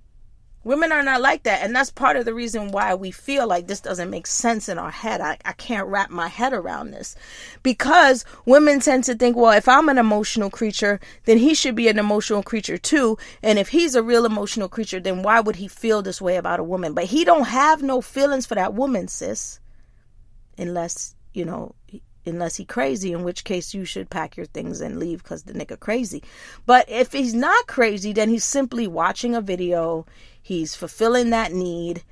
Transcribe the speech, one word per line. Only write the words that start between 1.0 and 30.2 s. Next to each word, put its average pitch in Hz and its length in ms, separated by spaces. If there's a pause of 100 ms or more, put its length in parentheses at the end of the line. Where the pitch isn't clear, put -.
not 269 180
like 285 220
that. 190 200
And 214 100
that's 269 180
part 277 260
of 233 80
the 226 80
reason 220 380
why 196 220
we 190 160
feel 262 380
like 175 200
this 196 120
doesn't 180 300
make 185 180
sense 233 400
in 180 100
our 175 140
head. 220 300
I, 151 240
I 185 80
can't 202 340
wrap 196 220
my 170 180
head 240 240
around 170 400
this. - 240 (480)
Because 269 640 (200)
women 285 360
tend 262 240
to 247 100
think, 240 220
"Well, 226 160
if 208 160
I'm 294 180
an 269 100
emotional 214 520
creature, 202 500 (240)
then 226 140
he 277 160
should 262 220
be 233 120
an 214 100
emotional 208 460
creature 208 340
too. 240 400 (240)
And 214 160
if 196 120
he's 320 260
a 233 80
real 233 220
emotional 208 420
creature, 196 320
then 185 240
why 220 160
would 208 160
he 190 140
feel 214 320
this 185 180
way 185 160
about 175 240
a 165 60
woman?" 175 280
But 175 120
he 269 180
don't 311 240
have 294 340
no 262 200
feelings 277 440
for 220 100
that 196 180
woman, 220 340
sis. - 540 (960)
Unless, 175 580 (180)
you 175 120
know, 165 300 (500)
unless 170 320
he 185 80
crazy, 226 480
in 175 100
which 175 220
case 180 280
you 196 120
should 190 240
pack 160 260
your - 120
things 165 340
and 165 180
leave 170 240
'cause 165 200
the - 100
nigga 175 260
crazy. 208 420 (440)
But 247 240
if 226 240
he's 254 200
not 349 340
crazy, 214 440
then 214 160
he's 226 160
simply 247 420
watching 185 480
a 233 60
video, 175 640 (360)